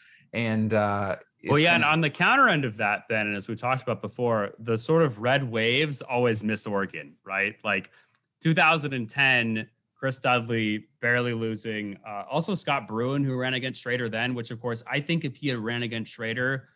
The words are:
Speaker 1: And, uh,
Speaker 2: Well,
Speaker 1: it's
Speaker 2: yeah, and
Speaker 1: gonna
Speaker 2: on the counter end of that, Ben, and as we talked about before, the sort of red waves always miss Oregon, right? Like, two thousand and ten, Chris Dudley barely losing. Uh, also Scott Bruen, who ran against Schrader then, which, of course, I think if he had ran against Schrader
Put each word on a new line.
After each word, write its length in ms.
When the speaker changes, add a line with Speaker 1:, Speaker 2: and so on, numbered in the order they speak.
Speaker 1:
And, 400
uh, 420
Speaker 2:
Well, 120
Speaker 1:
it's 80
Speaker 2:
yeah, 100
and 80
Speaker 1:
gonna 120
Speaker 2:
on 80
the 80
counter 380
end 180
of 100
that, 320
Ben, 180
and 80
as 140
we 80
talked 260
about 200
before, 560
the 180
sort 260
of 180
red 300
waves 520
always 420
miss 220
Oregon, 580
right? 400
Like, 260
two 100
thousand 400
and 160
ten, 580
Chris 240
Dudley 720
barely 320
losing. 640
Uh, 240
also 220
Scott 340
Bruen, 380
who 100
ran 200
against 260
Schrader 300
then, 240
which, 160
of 100
course, 260
I 140
think 240
if 120
he 120
had 80
ran 280
against 280
Schrader 640